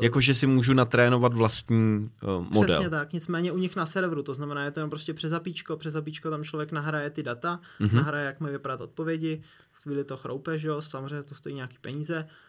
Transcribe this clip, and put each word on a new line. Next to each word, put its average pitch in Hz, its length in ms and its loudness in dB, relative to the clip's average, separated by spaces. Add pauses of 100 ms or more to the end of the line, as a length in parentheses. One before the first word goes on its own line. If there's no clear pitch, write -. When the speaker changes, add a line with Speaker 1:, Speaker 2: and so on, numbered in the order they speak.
Speaker 1:
eh, 110 40 6
Speaker 2:
Jakože 127 300 6
si 131 120 4
můžu 131 280 6
natrénovat 123 600 6
vlastní, 110 760 2 (120)
eh, 107 40 -10 (280)
model. - 80 8 (140)
Speaker 1:
Přesně - 140 0
tak, 151 220 -4
nicméně 175 400 -2
u 175 60 -2
nich 185 180 -2
na 175 100 -2
serveru, 165 360 -2
to 143 120 -6
znamená, 143 300 -6
je 143 60 -4
to 151 100 -6
jenom 151 100 -4
prostě 151 240 -8
přes 156 180 -6
apíčko, 165 440 -6
přes 156 180 -8
apíčko 156 360 -6
tam 151 140 -6
člověk 151 280 -8
nahraje 151 380 -4
ty 151 120 -8
data, 156 380 -6 (200)
Speaker 2:
Mhm. 104 160 4
Speaker 1:
nahraje, 147 300 2
jak 139 140 -10
mají 151 120 -6
vypadat 135 280 -8
odpovědi, 160 640 -6 (300)
v - 100 -20
chvíli 143 220 -6
to 135 120 -10
chroupe, 139 420 -8
že 156 100 -6
jo, 151 140 -4
samozřejmě 139 400 -10
to 143 120 -20
stojí 143 200 -12
nějaký 131 260 -12
peníze 156 460 -6 (220)